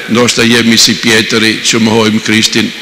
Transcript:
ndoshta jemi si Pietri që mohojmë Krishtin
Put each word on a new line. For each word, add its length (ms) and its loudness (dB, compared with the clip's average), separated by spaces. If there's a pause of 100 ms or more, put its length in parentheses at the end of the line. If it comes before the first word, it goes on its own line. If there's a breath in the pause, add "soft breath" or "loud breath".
(120)
ndoshta 340 0
jemi 340 2
si 200 0
Pietri 640 0
që 200 0
mohojmë 400 2
Krishtin 460 0 (120)